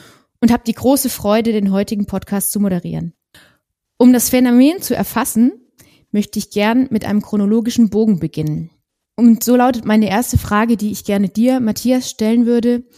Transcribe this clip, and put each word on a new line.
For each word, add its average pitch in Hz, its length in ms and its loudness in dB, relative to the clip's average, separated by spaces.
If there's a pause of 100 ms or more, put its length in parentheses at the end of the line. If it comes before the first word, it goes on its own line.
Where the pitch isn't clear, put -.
(400)
und 233 100 4
habe 233 160 0
die 226 80 -2
große 269 360 0
Freude, 220 420 0
den 202 180 0
heutigen 202 360 -2
Podcast 196 440 -6
zu - 80 -4
moderieren. 170 540 -4 (880)
Um 254 120 6
das 240 160 -2
Phänomen 254 500 4
zu - 160 -6
erfassen, 233 560 -2 (580)
möchte 208 280 -4
ich - 120 -8
gern 226 400 0
mit 214 140 -4
einem 208 160 -2
chronologischen 214 720 0
Bogen 208 280 0
beginnen. 156 520 -6 (440)
Und 233 300 4
so 247 120 2
lautet 247 280 2
meine 214 240 2
erste 214 300 0
Frage, 220 400 0
die 214 120 -4
ich - 140 -10
gerne 202 240 -2
dir, 254 320 0
Matthias, 247 480 -2
stellen 226 380 0
würde. 240 380 0 (140)